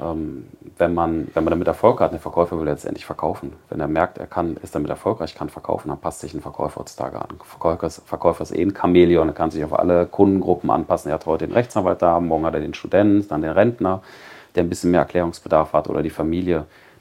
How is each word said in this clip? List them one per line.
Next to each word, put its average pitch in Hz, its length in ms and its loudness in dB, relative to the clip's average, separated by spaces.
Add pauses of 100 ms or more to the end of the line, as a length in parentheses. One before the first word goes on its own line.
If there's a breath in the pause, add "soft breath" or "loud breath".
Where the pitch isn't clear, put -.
Ähm, 78 460 -6 (280)
wenn 85 160 2
man, 82 420 0
wenn 82 100 0
man 82 80 2
damit 85 160 0
Erfolg 107 320 4
hat, 85 120 2
der 85 60 -6
Verkäufer 87 400 -2
will 78 60 -4
letztendlich - 420 -6
verkaufen. - 460 -6 (160)
Wenn - 100 -8
er 73 80 -4
merkt, 78 320 -2
er - 80 -10
kann, 85 340 -4
ist - 140 -12
damit 73 160 -4
erfolgreich, - 460 -4
kann 73 140 -8
verkaufen, - 400 -6
dann 73 80 -6
passt - 200 -8
sich 80 160 -12
ein - 60 -10
Verkäufer - 400 -8
heutzutage - 400 -8
an. - 100 -10
Ein - 140 -16
Verkäufer 85 420 -2
ist, - 200 -10
Verkäufer 85 360 -2
ist 82 140 -8
eh 80 60 0
ein 98 120 0
Chamäleon, 87 540 6
er 78 60 -4
kann 80 180 -2
sich 78 120 -4
auf 78 140 -2
alle 87 280 4
Kundengruppen 95 640 2
anpassen. 78 440 0
Er - 20 0
hat 80 120 -4
heute 80 200 0
den - 80 -4
Rechtsanwalt 101 480 0
da, 85 160 6
morgen 80 260 0
hat 80 100 -2
er 78 60 -2
den 73 140 -6
Studenten, 101 540 2
dann 76 140 -2
den 80 100 -2
Rentner, 95 500 2 (540 loud breath)
der 90 80 4
ein 85 40 0
bisschen 87 220 0
mehr 87 100 6
Erklärungsbedarf 82 760 0
hat 78 140 2
oder 73 140 -2
die 78 80 -4
Familie. 82 540 -2 (360 soft breath)